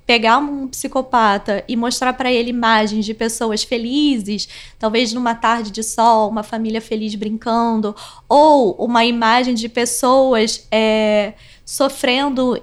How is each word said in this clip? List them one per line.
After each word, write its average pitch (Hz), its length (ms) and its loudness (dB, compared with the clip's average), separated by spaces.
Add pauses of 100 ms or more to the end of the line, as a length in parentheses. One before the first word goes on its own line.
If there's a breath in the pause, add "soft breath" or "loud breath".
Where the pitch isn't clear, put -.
pegar 226 320 4
um 285 320 -4
psicopata 220 1000 -2
e 240 80 -6
mostrar 247 380 -2
pra 254 180 -2
ele 240 180 0
imagens 220 560 0
de 220 80 -6
pessoas 226 500 -4
felizes, 233 840 -2 (320 loud breath)
talvez 220 320 0
numa 240 240 -2
tarde 226 340 0
de 220 140 -8
sol, 220 460 2
uma 214 140 -4
família 226 360 -4
feliz 214 340 -6
brincando, 220 800 -2 (360 loud breath)
ou 285 460 6
uma 233 280 0
imagem 240 500 2
de 226 140 -4
pessoas, 247 1040 0
é, 214 600 2 (320 loud breath)
sofrendo 262 960 -2